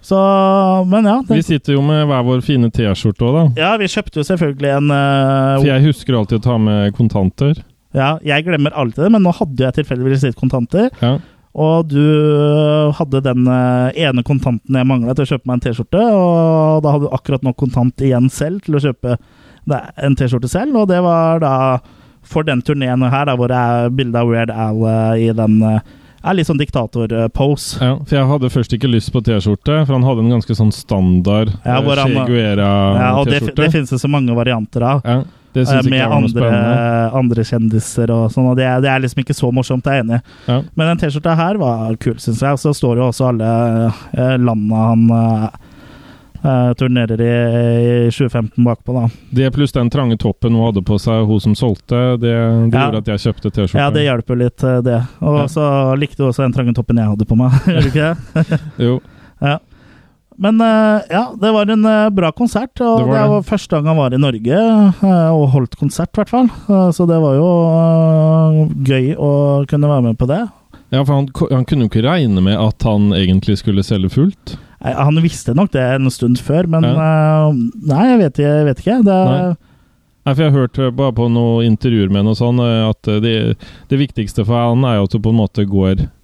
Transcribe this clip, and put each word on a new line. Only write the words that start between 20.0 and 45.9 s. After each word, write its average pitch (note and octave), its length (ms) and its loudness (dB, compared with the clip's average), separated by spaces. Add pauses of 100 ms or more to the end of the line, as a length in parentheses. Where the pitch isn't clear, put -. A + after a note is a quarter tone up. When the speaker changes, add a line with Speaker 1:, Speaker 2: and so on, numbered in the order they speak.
Speaker 1:
T-skjorte B2 340 -2
selv, C4 240 -4
og G#3+ 140 2
det F3+ 120 2
var E3 380 0
da C#3 180 0 (680)
for - 200 -4
den C#3 200 -2
turneen C3 460 -2
her, C#3 180 -2
da, C3 100 -2
hvor B2 160 -2
det B2 80 0
er A#2+ 300 0
bildet B2 280 -2
av A#2+ 140 0
Weird A#2 180 -2
Al, A2 320 -4
eh, A2+ 460 0
i A2+ 40 0
den, A2 300 2
eh, A2 160 0 (460)
er G3 140 -2
litt D#3+ 80 -2
sånn D#3 100 -2
diktator-pose. A#2+ 1300 -4
Speaker 2:
Ja, C3 160 0
for D3 180 -4
jeg C3+ 140 2
hadde C3+ 180 0
først A#2+ 240 -2
ikke B2 160 -2
lyst A#2 240 0
på B2+ 100 0
T-skjorte, G#2+ 640 0
for C3+ 80 -2
han B2+ 140 2
hadde A#2 180 0
en A#2 140 2
ganske A2 180 -2
sånn A2 160 2
standard, G2 800 0 (140)
Speaker 1:
Ja, B2 120 0
Speaker 2:
eh, C3+ 60 0
Speaker 1:
hvor C#3 160 0
han, C3+ 140 0
Speaker 2:
Che C3+ 180 -2
Guevara G#2 400 0 (240)
Speaker 1:
ja, B2+ 220 2
og C#3 80 0
det, C#3 160 0
Speaker 2:
T-skjorte. G#2+ 140 -6
Speaker 1:
det D#3 160 2
finnes D3+ 180 -2
det C3 100 -2
så C#3 80 -2
mange C#3 260 0
varianter A#2 480 -2
av. C3 220 0
Speaker 2:
Ja, B2 180 0 (300)
det B2+ 140 0
synes C3+ 80 0
Speaker 1:
Eh, C3 80 2
Speaker 2:
ikke C3+ 80 2
Speaker 1:
med C3 80 0
Speaker 2:
jeg C3 100 0
var A2 120 2
noe A2 80 0
Speaker 1:
andre, A#2 140 -2
Speaker 2:
spennende. A#2 760 0
Speaker 1:
andre A#2 260 0
kjendiser A2+ 680 -2
og A2+ 220 0
sånn, B2+ 180 0
og B2+ 60 0
det C3 80 0
er, B2+ 160 0
det C3+ 100 0
er C3 100 0
liksom C3 240 -4
ikke - 100 -4
så B2+ 180 -2
morsomt, B2+ 320 -2
jeg C#3 140 0
er A#2 60 -2
enig. A#2 180 -2 (240)
Speaker 2:
Ja. B2 160 0 (140)
Speaker 1:
Men D#3+ 100 0
den E3+ 160 -2
T-skjorta D3+ 340 -2
her F3+ 220 -2
var A2+ 380 -2
kul, A#2 180 -4
synes A2+ 260 -4
jeg, C#3 120 0
og C3+ 100 -2
så D3+ 100 0
står A#2+ 240 0
jo B2 140 0
også B2+ 180 -2
alle, A2+ 640 0 (220)
eh, B2+ 240 0
landene A2 480 0
han, A2+ 240 4
eh, A2+ 380 0 (960)